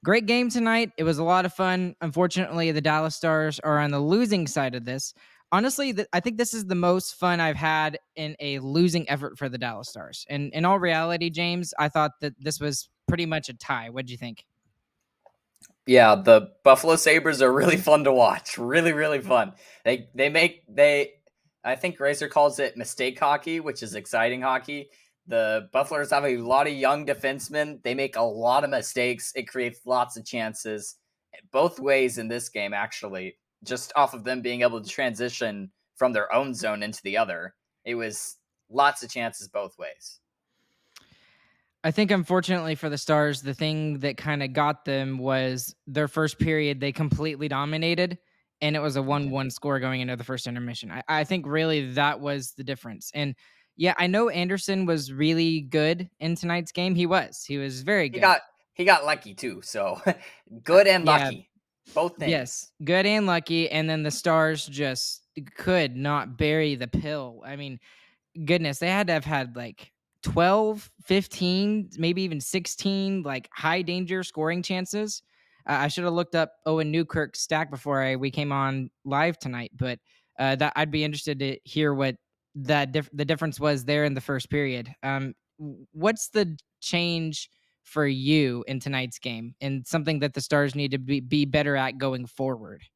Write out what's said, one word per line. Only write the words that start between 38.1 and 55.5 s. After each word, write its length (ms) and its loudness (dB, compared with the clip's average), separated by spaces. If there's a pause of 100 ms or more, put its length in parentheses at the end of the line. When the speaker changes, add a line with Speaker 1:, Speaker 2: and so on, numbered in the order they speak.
Speaker 2:
lots 340 2
of 60 -14
chances 400 -8
both 300 -8
ways. 420 -16 (1600)
Speaker 1:
I 80 0
think, 200 2
unfortunately 640 0
for 160 -4
the 80 -4
Stars, 420 2
the 140 -6
thing 460 -2
that 180 -4
kinda 280 -4
got 380 0
them 320 -2
was 580 -2 (120)
their 200 -2
first 320 -2
period, 420 0
they 120 -2
completely 560 -2
dominated, 720 -2 (420)
and 160 0
it 40 -2
was 160 -2
a 60 0
one 280 -2
one 200 -4
score 300 -4
going 220 -2
into 140 -6
the 80 -10
first 220 -8
intermission. 440 -8
I, 180 -10
I 160 2
think 220 -2
really 460 0
that 280 0
was 320 -6
the 120 -12
difference. 500 -10
And, 200 -4 (420)
yeah, 220 2
I 80 2
know 220 2
Anderson 580 -2
was 260 -2
really 500 2